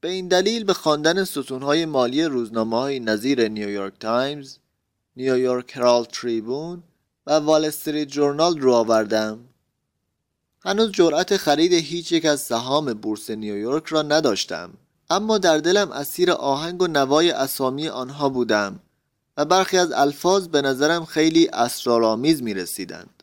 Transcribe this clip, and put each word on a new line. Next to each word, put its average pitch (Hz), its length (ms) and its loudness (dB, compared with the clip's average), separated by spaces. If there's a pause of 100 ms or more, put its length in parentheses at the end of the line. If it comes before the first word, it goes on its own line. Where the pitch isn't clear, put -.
به 160 80 -8
این 185 200 -6
دلیل 202 360 2
به 190 100 2
خواندن 160 500 2
ستون‌های 143 600 -2
مالی 139 380 2
روزنامه‌های 120 760 -2
نظیر 113 480 0
نیویورک 101 520 -6
تایمز، 135 560 -4 (600)
نیویورک 127 600 0
هرالد 123 300 4
تریبون 127 760 -8 (440)
و 143 60 0
وال 156 320 2
استریت 151 440 -4
جورنال 147 500 2
رو 131 140 4
آوردم. 110 680 2 (1200)
هنوز 208 300 0
جرأت 175 440 2
خرید 160 360 2
هیچ 165 400 -2
یک 160 120 0
از 147 160 2
سهام 127 520 -2
بورس 107 380 -6
نیویورک 107 560 -4
را 156 160 0
نداشتم، 113 680 0 (400)
اما 214 280 0
در 170 200 4
دلم 175 340 0
اسیر 175 380 -2
آهنگ 160 520 -2
و 185 40 2
نوای 151 440 2
اسامی 135 580 -2
آنها 139 400 -4
بودم 107 520 0 (560)
و 147 80 0
برخی 185 340 2
از 175 140 2
الفاظ 170 560 0
به 151 140 0
نظرم 143 420 0
خیلی 160 480 2
اسرارآمیز 120 880 0
می‌رسیدند. 90 800 -10